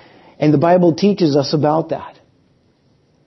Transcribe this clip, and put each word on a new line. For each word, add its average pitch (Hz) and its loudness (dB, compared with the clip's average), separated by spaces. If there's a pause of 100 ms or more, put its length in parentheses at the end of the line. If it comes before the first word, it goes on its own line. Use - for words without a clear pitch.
(400)
And 151 2
the 143 2
Bible 170 2
teaches 190 0
us 139 -2
about 156 -2
that. - -12 (1080)